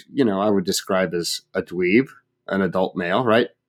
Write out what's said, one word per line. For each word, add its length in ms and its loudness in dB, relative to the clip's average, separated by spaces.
you 120 2
know, 160 0
I 100 2
would 140 2
describe 500 -2
as 280 -6
a 80 -2
dweeb, 460 0
an 120 0
adult 360 -2
male, 280 -2
right? 240 2